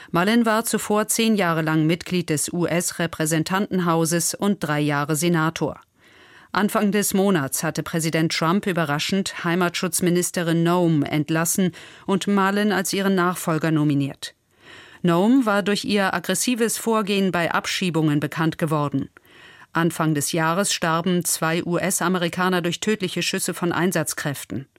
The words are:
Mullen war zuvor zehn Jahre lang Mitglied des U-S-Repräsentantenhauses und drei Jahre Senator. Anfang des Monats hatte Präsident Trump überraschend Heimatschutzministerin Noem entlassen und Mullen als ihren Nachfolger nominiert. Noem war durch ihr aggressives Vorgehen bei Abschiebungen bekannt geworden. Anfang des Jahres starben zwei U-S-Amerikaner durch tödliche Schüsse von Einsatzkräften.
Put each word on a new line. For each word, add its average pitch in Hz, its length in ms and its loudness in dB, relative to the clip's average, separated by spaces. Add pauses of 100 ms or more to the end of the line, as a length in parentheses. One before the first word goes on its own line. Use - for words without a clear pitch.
(120)
Mullen 220 360 2
war 220 180 2
zuvor 208 420 0
zehn 226 280 2
Jahre 170 260 2
lang 156 240 2
Mitglied 170 460 0
des 147 200 -2
U-S-Repräsentantenhauses 165 1800 0
und 202 260 -2
drei 151 200 -2
Jahre 147 360 0
Senator. 160 640 0 (720)
Anfang 208 400 0
des 202 220 0
Monats 190 500 0
hatte 156 200 -2
Präsident 165 520 -2
Trump 175 300 0
überraschend 170 800 -2
Heimatschutzministerin 170 1160 0
Noem 170 400 2
entlassen 165 680 0 (360)
und 196 200 0
Mullen 202 460 2
als - 180 -2
ihren 196 220 0
Nachfolger 170 580 0
nominiert. 147 640 0 (680)
Noem 208 420 4
war 202 160 2
durch 202 240 0
ihr 196 300 2
aggressives 214 640 0
Vorgehen 196 540 0
bei 170 220 0
Abschiebungen 160 640 0
bekannt 156 380 -2
geworden. 147 500 -2 (640)
Anfang 160 440 0
des 143 160 -4
Jahres 170 420 0
starben 170 500 0
zwei 165 400 0
U-S-Amerikaner 175 1000 0
durch 175 180 -4
tödliche 190 420 -2
Schüsse 185 320 -4
von 175 180 -2
Einsatzkräften. 151 960 -4 (120)